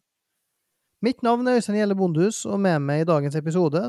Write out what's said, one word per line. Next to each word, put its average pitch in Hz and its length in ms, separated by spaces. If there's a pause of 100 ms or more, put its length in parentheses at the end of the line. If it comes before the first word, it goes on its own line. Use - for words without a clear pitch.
(1000)
Mitt 247 240
navn 240 240
er 254 80
Øystein 208 220
Gjelle 202 180
Bondhus, 185 480
og 202 160
med 170 240
meg 147 200
i 165 40
dagens 143 300
episode 165 500